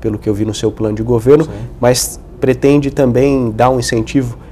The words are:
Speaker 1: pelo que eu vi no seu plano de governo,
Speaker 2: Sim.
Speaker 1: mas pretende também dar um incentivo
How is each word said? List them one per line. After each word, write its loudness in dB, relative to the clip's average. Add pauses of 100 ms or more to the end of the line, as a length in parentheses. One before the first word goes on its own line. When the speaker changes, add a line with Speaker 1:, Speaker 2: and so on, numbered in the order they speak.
Speaker 1:
pelo -4
que -6
eu 0
vi -2
no -4
seu -2
plano -4
de -6
governo, 4
Speaker 2:
Sim. -6 (280)
Speaker 1:
mas 0 (220)
pretende 2
também 2
dar 2
um 2
incentivo -2 (140)